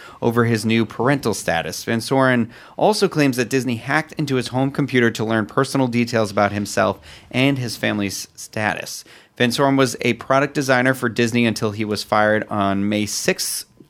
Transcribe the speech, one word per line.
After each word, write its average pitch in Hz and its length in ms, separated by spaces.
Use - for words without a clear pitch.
over 117 240
his 113 220
new 113 180
parental 120 480
status. 82 520
Van 113 160
Soren 127 500
also - 300
claims 139 300
that 120 120
Disney 127 280
hacked 147 380
into 139 200
his 123 140
home 131 240
computer 127 400
to 113 120
learn 110 220
personal 135 400
details 117 460
about 101 180
himself 104 480
and 135 280
his 120 180
family's 104 580
status. - 680
Van 120 160
Soren 135 240
was 131 240
a 120 140
product 135 380
designer 131 420
for 127 140
Disney 117 380
until 107 240
he 107 140
was 104 180
fired 107 480
on 98 380
May 104 180
sixth - 600